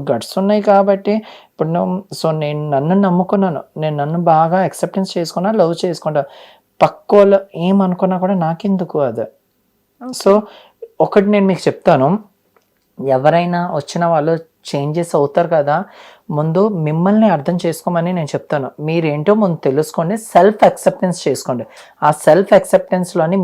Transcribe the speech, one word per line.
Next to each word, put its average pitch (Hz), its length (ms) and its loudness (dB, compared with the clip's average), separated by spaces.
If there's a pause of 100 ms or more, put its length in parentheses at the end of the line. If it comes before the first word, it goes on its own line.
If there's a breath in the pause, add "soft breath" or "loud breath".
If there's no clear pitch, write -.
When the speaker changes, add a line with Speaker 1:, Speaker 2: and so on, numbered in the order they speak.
Speaker 1:
గట్స్ 117 320 -4
ఉన్నాయి 208 300 0
కాబట్టి 196 420 2 (380 loud breath)
ఇప్పుడు 160 240 -4
నువ్వు, 180 180 -2 (260)
so 165 100 -2 (160)
నేను 147 180 -4 (100)
నన్ను 143 220 0 (100)
నమ్ముకున్నాను, 180 560 0 (220)
నేను 151 180 -4
నన్ను 151 180 -4 (120)
బాగా 160 360 4
యాక్సెప్టెన్స్ 190 500 -6
చేసుకున్నా, 180 340 -4 (100)
లవ్ 165 140 2 (100)
చేసుకుంటా. 156 380 -4 (600 loud breath)
పక్కోళ్ళు 196 560 4 (280)
ఏమనుకున్నా 185 580 0
కూడా 196 100 0 (100)
నాకెందుకు 170 540 -2 (100)
అది. 113 180 -6 (800)
Speaker 2:
ఓకే. 254 140 -12
Speaker 1:
So 196 120 4 (720 loud breath)
ఒకటి 202 300 0
నేను 196 160 2
మీకు 175 180 -4
చెప్తాను, 139 400 2 (1080)
ఎవరైనా 170 440 0 (180)
వచ్చిన 170 340 -4
వాళ్ళు 160 220 0 (360)
చేంజెస్ 151 480 -4
అవుతారు 156 380 0
కదా, 147 200 2 (640 loud breath)
ముందు 160 240 0 (240)
మిమ్మల్ని 196 500 2
అర్థం 175 280 -4
చేసుకోమని 170 540 -4
నేను 151 180 -6
చెప్తాను. 139 340 -6 (180)
మీరేంటో 160 540 0
ముందు 175 260 0
తెలుసుకోండి, 156 480 -2 (160)
సెల్ఫ్ 208 360 4
యాక్సెప్టెన్స్ 180 580 -2
చేసుకోండి. 127 400 -4 (420 loud breath)
ఆ - 20 6 (160)
సెల్ఫ్ 185 300 4
యాక్సెప్టెన్స్‌లోని 180 880 0